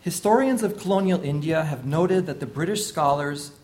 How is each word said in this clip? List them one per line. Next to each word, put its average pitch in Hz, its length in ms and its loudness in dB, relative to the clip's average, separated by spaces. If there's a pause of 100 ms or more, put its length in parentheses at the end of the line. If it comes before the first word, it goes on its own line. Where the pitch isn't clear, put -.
Historians 233 600 2
of 208 160 -2
colonial 185 460 2
India 147 400 0
have 139 200 -4
noted 180 440 2
that 143 120 -8
the 143 60 -6
British 170 400 -4
scholars' 143 680 -2 (100)